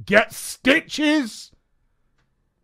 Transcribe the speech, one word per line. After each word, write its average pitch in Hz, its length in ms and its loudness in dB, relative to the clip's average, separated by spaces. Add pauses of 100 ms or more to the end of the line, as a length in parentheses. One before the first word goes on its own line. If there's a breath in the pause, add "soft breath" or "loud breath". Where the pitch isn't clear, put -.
get 214 280 2
stitches!" 302 1160 -2 (1120)